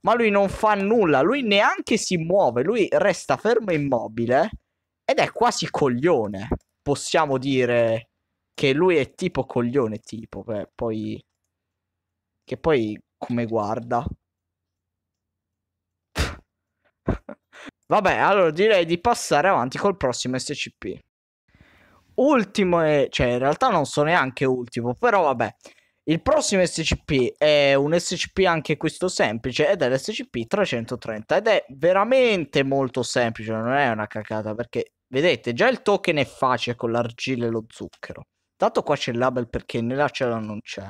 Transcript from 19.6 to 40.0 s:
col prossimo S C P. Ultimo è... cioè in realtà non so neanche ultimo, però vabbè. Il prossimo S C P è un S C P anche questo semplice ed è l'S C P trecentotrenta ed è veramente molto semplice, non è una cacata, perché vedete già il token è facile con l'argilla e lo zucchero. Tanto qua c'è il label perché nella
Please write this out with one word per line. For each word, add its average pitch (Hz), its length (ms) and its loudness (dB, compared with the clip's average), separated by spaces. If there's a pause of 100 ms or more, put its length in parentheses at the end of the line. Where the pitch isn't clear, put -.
col 196 220 0
prossimo 127 400 -2
S - 160 -8
C - 240 -10
P. 98 200 -10 (1160)
Ultimo 208 680 2
è... 151 300 4
cioè 135 160 0
in 120 140 0
realtà 151 280 2
non 175 160 2
so 147 180 0
neanche 147 440 0
ultimo, 123 480 -2
però 208 300 2
vabbè. 120 300 0 (500)
Il 165 180 0
prossimo 254 420 2
S 160 180 -2
C - 220 -4
P 131 320 0
è 147 380 4
un 143 180 2
S 175 240 0
C - 160 -6
P 190 140 2
anche 170 320 0
questo 165 300 -4
semplice 123 600 0
ed 185 140 0
è 123 80 2
l'S 135 220 -2
C 240 180 -10
P 117 160 -6
trecentotrenta 117 880 -4
ed 208 120 0
è 190 200 4
veramente 185 920 2
molto 135 400 -2
semplice, 117 500 -2
non 113 220 -4
è 139 160 2
una 107 160 -4
cacata, 107 480 -8
perché 117 400 -8 (140)
vedete 131 440 0
già 165 160 2
il 262 140 -2
token 185 340 0
è 143 80 0
facile 123 500 -2
con 117 160 -4
l'argilla 120 540 -4
e 117 60 -2
lo 113 180 -4
zucchero. - 600 -16 (280)
Tanto 196 260 0
qua 147 140 0
c'è - 140 -4
il 117 80 -2
label 123 300 0
perché - 340 -6
nella 131 260 0